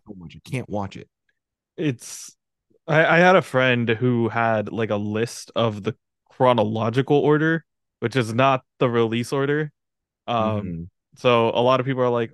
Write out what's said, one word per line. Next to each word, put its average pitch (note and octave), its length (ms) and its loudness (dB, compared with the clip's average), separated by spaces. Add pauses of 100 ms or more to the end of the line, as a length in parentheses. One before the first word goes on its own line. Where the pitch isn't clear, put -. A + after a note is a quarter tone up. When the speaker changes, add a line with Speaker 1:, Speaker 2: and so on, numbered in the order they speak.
Speaker 1:
so G#2 100 -18
much. E2 180 -18
I - 140 -20
can't B2+ 200 -6
watch G2 280 -8
it. - 120 -18 (680)
Speaker 2:
It's, - 600 -8 (520)
I, D#3+ 180 4
I E3 140 4
had F3+ 160 6
a F3 60 6
friend B2 480 0
who A#2 400 0
had, A2+ 420 0
like, G#2+ 180 -4
a G#2+ 80 0
list G#2 580 -6
of G#2+ 280 -2
the G#2+ 120 -6 (340)
chronological A#2 880 0
order, D#3 480 0 (340)
which A#2 160 -4
is A2+ 180 -2
not C3 300 2 (160)
the C3 100 2
release A#2 440 0
order. C#3+ 380 -2 (560)
Um, A2 460 -2
Speaker 1:
Mm-hmm. E2 100 -10 (340)
Speaker 2:
so A#2 340 2
a A#2 100 0
lot B2+ 180 4
of B2+ 80 -2
people B2+ 160 -2
are B2 60 2
like, A#2 240 -2